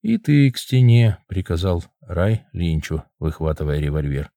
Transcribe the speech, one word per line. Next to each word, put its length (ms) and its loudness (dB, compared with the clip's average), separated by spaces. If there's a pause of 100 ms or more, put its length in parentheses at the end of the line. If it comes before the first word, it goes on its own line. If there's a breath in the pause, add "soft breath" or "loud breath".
"И 160 -2
ты 320 2
к 60 -14
стене", 600 4 (100)
приказал 560 -2 (180)
Рай 520 -2
Линчу, 500 -4 (140)
выхватывая 640 -4
револьвер. 580 -6